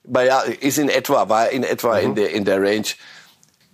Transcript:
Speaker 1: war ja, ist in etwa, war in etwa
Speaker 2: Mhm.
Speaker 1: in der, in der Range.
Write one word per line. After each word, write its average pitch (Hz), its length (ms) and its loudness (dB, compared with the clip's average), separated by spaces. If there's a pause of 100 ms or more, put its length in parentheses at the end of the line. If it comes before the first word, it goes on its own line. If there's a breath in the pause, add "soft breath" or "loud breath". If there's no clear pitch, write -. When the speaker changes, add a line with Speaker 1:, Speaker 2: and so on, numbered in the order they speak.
Speaker 1:
war 127 160 0
ja, 131 180 4
ist 127 360 -2
in 143 140 0
etwa, 123 400 0
war 110 180 2
in 123 160 -2
etwa 117 300 -2
Speaker 2:
Mhm. 92 100 0
Speaker 1:
in 101 100 -2
der, 101 180 0
in 101 120 -2
der 95 160 0
Range. 104 240 0 (880 loud breath)